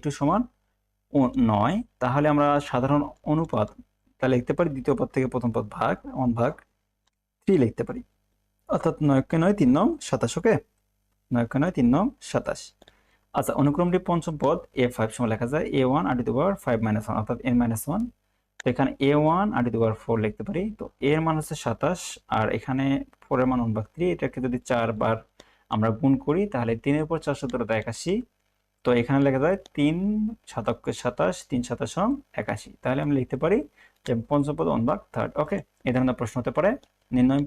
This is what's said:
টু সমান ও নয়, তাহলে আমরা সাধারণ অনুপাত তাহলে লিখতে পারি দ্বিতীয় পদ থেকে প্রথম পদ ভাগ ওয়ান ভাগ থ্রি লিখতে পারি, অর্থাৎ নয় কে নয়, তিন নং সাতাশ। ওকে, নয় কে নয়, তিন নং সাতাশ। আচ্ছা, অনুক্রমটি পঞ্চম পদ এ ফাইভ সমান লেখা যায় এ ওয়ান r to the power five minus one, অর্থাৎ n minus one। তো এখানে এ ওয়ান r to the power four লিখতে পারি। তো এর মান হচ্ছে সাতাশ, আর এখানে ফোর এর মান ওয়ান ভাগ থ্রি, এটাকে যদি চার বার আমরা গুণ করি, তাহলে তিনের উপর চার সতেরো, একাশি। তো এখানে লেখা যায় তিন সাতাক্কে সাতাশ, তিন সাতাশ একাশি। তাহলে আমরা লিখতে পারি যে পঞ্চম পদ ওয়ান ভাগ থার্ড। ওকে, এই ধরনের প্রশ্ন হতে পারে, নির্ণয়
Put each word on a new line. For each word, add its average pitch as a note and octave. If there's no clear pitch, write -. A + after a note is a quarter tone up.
টু D3+
সমান E3
ও -
নয়, A2
তাহলে C3
আমরা D3
সাধারণ C3+
অনুপাত D3+
তাহলে C3
লিখতে B2
পারি E3+
দ্বিতীয় C3
পদ B2
থেকে C3
প্রথম B2
পদ A#2
ভাগ C#3+
ওয়ান B2+
ভাগ B2
থ্রি G3+
লিখতে -
পারি, -
অর্থাৎ E3
নয় C3+
কে -
নয়, G3+
তিন C3
নং G#3
সাতাশ। A#2+
ওকে, G#3+
নয় A#2+
কে C3+
নয়, F3+
তিন A#2+
নং F#3+
সাতাশ। -
আচ্ছা, -
অনুক্রমটি F3
পঞ্চম E3+
পদ F3
এ -
ফাইভ A2
সমান A#2+
লেখা A#2
যায় D#3+
এ C3
ওয়ান D3+
r -
to A#2+
the A#2
power F#3
five A#2+
minus G#2+
one, A#2
অর্থাৎ A#2+
n -
minus A2+
one। A3+
তো -
এখানে C3+
এ -
ওয়ান F3
r -
to A#2+
the A#2
power A2
four A#2
লিখতে G#2+
পারি। D#3+
তো -
এর D#3
মান D#3+
হচ্ছে D3+
সাতাশ, D3
আর A2
এখানে C3+
ফোর C#3
এর B2+
মান B2
ওয়ান A2+
ভাগ G#2+
থ্রি, E3
এটাকে C#3
যদি B2
চার A#2
বার A2+
আমরা A2
গুণ C3+
করি, D#3+
তাহলে A#2+
তিনের D3
উপর E3
চার C#3+
সতেরো, B2
একাশি। E3
তো B2+
এখানে C#3
লেখা C3
যায় F#3+
তিন D3+
সাতাক্কে A#2+
সাতাশ, E3+
তিন B2
সাতাশ -
একাশি। A2+
তাহলে C3
আমরা D3
লিখতে B2+
পারি F#3
যে B2+
পঞ্চম C#3+
পদ E3
ওয়ান B2
ভাগ F#3+
থার্ড। A2+
ওকে, G3
এই B2+
ধরনের B2+
প্রশ্ন A2+
হতে C3
পারে, F3
নির্ণয় B2+